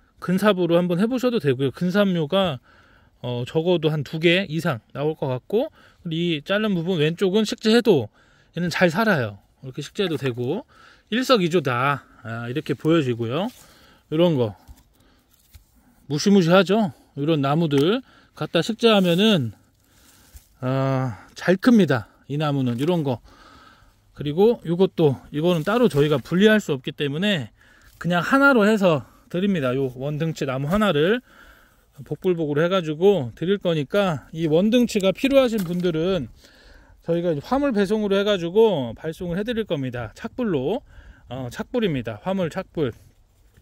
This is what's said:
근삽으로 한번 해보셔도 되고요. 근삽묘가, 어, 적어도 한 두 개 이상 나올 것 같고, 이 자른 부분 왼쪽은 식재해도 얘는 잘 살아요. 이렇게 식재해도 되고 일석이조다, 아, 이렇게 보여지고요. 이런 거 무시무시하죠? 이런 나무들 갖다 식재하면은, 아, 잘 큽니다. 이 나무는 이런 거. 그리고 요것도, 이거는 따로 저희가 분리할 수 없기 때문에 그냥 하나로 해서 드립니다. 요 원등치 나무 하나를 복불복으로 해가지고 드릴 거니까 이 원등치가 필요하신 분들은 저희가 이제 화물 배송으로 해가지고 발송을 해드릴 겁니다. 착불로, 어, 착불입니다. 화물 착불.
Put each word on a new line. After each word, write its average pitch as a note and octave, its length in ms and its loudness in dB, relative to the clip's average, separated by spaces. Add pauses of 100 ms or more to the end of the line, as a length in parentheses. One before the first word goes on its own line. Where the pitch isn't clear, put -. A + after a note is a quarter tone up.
(200)
근삽으로 F3+ 580 2
한번 F3 220 0
해보셔도 A#3 400 0
되고요. C3+ 320 0
근삽묘가, F3+ 880 0 (600)
어, B2 260 -6
적어도 D#3+ 420 0
한 D3+ 140 -2
두 D#3+ 160 -10
개 F3 300 2
이상 D3+ 300 -4 (120)
나올 D3+ 240 -4
것 D3+ 120 -6
같고, G3 440 -4 (400)
이 E3 320 -2
자른 G#3 320 -2
부분 E3+ 240 -2
왼쪽은 F3+ 460 0
식재해도 A3 640 2 (480)
얘는 E3+ 120 -2
잘 F3+ 200 2
살아요. D3+ 500 0 (240)
이렇게 C3+ 180 -12
식재해도 E3+ 360 -4
되고 C3 480 -4 (440)
일석이조다, D#3+ 960 0 (180)
아, A2+ 260 -10
이렇게 C#3+ 240 -6
보여지고요. C3+ 720 -2 (640)
이런 E3 260 2
거 A2+ 220 -2 (1500)
무시무시하죠? F#3 840 4 (240)
이런 D3 260 0
나무들 D3+ 600 0 (340)
갖다 E3 260 -2
식재하면은, F#3+ 920 2 (1040)
아, C3 680 -2 (100)
잘 - 200 2
큽니다. F3 540 4 (180)
이 C#3 100 -8
나무는 C#3 420 -2
이런 D#3+ 240 0
거. C3 180 -4 (920)
그리고 F#3+ 520 0
요것도, E3+ 520 2 (140)
이거는 D#3+ 320 0
따로 A3+ 240 2
저희가 D3 300 2
분리할 G#3 420 4
수 E3+ 140 -4
없기 C#3 180 -8
때문에 D3+ 600 -4 (460)
그냥 F3 240 -2
하나로 B3+ 460 4
해서 F#3+ 380 2 (240)
드립니다. E3+ 460 0
요 C3+ 200 -2
원등치 D3+ 500 -4
나무 C3+ 220 -4
하나를 G3 540 2 (840)
복불복으로 D#3 580 -2
해가지고 E3+ 720 0
드릴 F#3+ 240 -2
거니까 E3+ 720 -2
이 E3 160 -4
원등치가 G3 640 2
필요하신 C4 480 2
분들은 F3 680 -2 (760)
저희가 E3+ 280 -2
이제 C#3+ 120 -4
화물 C#4 280 -2
배송으로 G3+ 460 0
해가지고 F#3+ 760 0
발송을 E3 420 -8
해드릴 A3 280 -4
겁니다. B2 500 -6
착불로, G3+ 680 -4 (480)
어, B2+ 220 -10
착불입니다. D3 720 -4
화물 F#3 260 -4
착불. E3 440 -6 (680)